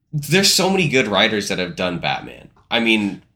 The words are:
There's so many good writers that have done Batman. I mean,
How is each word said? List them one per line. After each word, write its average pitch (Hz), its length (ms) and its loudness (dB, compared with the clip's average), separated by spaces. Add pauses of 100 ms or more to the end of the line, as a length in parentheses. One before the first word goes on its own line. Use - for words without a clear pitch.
(180)
There's 190 340 2
so 190 180 2
many 190 180 0
good 120 200 2
writers 104 400 0
that 95 100 -4
have 87 180 -6
done 90 220 -2
Batman. 62 500 -8 (220)
I 117 100 0
mean, 107 420 0 (140)